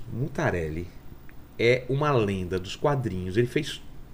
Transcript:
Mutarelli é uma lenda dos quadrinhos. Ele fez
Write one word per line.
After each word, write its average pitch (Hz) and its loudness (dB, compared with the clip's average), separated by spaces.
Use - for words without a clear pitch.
Mutarelli 90 -2
é 123 6
uma 143 2
lenda 98 2
dos - -6
quadrinhos. 92 0
Ele 120 6
fez - -4